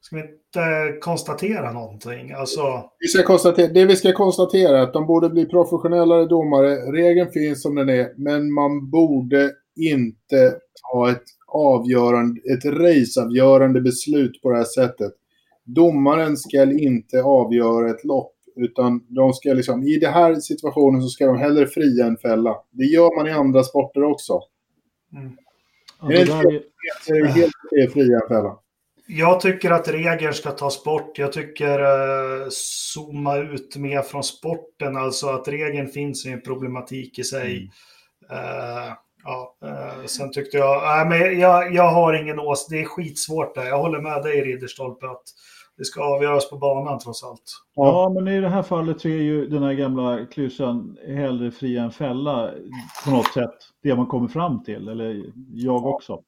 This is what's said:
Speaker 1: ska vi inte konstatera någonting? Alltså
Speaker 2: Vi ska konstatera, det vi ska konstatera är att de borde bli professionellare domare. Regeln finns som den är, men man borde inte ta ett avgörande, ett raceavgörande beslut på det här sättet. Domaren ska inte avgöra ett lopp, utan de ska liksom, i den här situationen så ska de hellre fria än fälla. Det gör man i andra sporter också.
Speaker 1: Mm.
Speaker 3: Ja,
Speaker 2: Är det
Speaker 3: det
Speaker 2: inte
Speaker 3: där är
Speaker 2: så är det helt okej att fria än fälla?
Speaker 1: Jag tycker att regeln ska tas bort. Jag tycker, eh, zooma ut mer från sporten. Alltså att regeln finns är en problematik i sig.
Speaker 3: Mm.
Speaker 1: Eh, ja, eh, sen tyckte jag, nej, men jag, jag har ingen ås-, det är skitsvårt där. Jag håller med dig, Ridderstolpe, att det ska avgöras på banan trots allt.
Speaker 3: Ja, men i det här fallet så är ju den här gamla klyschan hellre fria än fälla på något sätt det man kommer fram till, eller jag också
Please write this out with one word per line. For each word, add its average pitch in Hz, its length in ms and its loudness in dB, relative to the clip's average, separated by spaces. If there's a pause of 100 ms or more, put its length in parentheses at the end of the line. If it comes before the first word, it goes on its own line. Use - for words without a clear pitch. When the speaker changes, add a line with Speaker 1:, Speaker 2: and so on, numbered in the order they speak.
Speaker 1:
ska - 160 -16
vi 156 60 -10
inte 156 760 -4
konstatera 170 720 -6
någonting? 120 600 -14
Alltså 135 680 -6
Speaker 2:
Vi 170 100 -8
ska 185 140 2
konstatera, 175 500 4
det 185 120 8
vi 190 120 6
ska 185 160 2
konstatera 185 680 4
är 131 40 4
att 127 100 -2
de 151 140 -2
borde 165 240 4
bli 165 160 2
professionellare 170 800 4
domare. 143 640 2
Regeln 170 400 4
finns 151 300 -2
som 143 120 -4
den 139 140 0
är, - 280 0
men 147 360 -2
man 143 380 -2
borde 139 600 2 (260)
inte 131 800 2 (380)
ta 123 180 2
ett 123 120 -4 (240)
avgörande, 120 920 2 (120)
ett 127 120 -4
raceavgörande 131 1160 4
beslut 127 600 -2
på 131 80 0
det 120 60 2
här 117 80 2
sättet. 120 480 -2 (520)
Domaren 151 720 2
ska 139 260 2
inte 135 600 2
avgöra 117 680 2
ett 113 140 -8
lopp, 135 280 -4 (240)
utan 120 520 -2
de 131 240 2
ska 139 200 -2
liksom, 127 300 0
i 151 160 2
den 151 140 2
här 170 220 6
situationen 143 680 2
så 127 60 -2
ska 139 180 0
de 127 120 4
hellre 147 280 4
fria 127 400 2
än 113 100 0
fälla. 113 400 0 (140)
Det 131 140 -4
gör 165 320 6
man 151 120 -2
i - 20 -2
andra 135 320 4
sporter 139 420 0
också. - 360 -2 (720)
Speaker 1:
Mm. 135 200 -18 (680)
Speaker 3:
Ja, 156 60 -10
Speaker 2:
Är - 40 -2
det 160 60 4
Speaker 3:
det 175 40 8
Speaker 2:
inte - 140 4
Speaker 3:
där 156 200 4
är 147 80 -6 (400)
Speaker 2:
så 160 120 0
är 156 80 4
det 147 60 4
helt 156 240 4 (140)
okej 139 200 4
att 127 60 -4
fria 127 280 4
än - 80 -6
fälla? 101 280 -2 (500)
Speaker 1:
Jag 175 340 2
tycker 185 300 0
att 165 180 0
regeln 156 460 -4
ska - 160 -10
tas 139 340 -8
bort. 151 340 -6
Jag 143 140 -4
tycker, 143 480 -4
eh, 135 680 -2
zooma 143 840 -8
ut 143 400 -10
mer 139 260 -6
från 139 220 -10
sporten. 147 720 -10
Alltså 131 320 -6
att 131 200 -6
regeln 143 400 -8
finns 143 380 -10
är 131 60 -10
en 123 100 -12
problematik 127 760 -12
i 127 60 -8
sig. 123 320 -8
Speaker 3:
Mm. - 840 -20
Speaker 1:
Eh, 120 520 -12 (320)
ja, 127 400 -14
eh, 131 420 -14
sen 135 260 -10
tyckte 139 240 -8
jag, 139 260 2
nej, 151 260 0
men 175 320 2
jag, 180 340 4
jag 175 160 6
har 165 240 4
ingen 151 240 -6
ås-, 143 320 -4
det 156 100 -4
är 156 40 -6
skitsvårt 156 680 -8
där. 127 100 -8
Jag 135 140 -4
håller 156 220 -4
med 151 220 -6
dig, 143 200 -2
Ridderstolpe, 131 640 -10
att - 160 -14 (560)
det - 60 -14
ska - 180 -10 (140)
avgöras 143 340 0
på 143 80 -16
banan 139 400 -4
trots 117 260 -16
allt. 123 180 -20 (320)
Speaker 3:
Ja, 175 400 2
men 185 140 -4
i 196 120 -2
det 190 80 -2
här 185 140 -2
fallet 160 380 -4
så 165 80 -6
är 160 40 -2 (100)
ju 151 240 -2
den 147 160 -4
här 139 120 -2
gamla 127 520 -4
klyschan 123 680 -6 (120)
hellre 131 420 -6
fria 123 320 -6
än 117 80 -6
fälla 131 600 -6 (540)
på 143 60 -4
något 123 220 0
sätt 120 220 -6 (280)
det 139 120 0
man 123 120 -2
kommer 120 220 -4
fram 156 340 -6
till, 104 260 -14
eller 113 360 -10 (300)
jag 123 320 -4
också 123 420 -8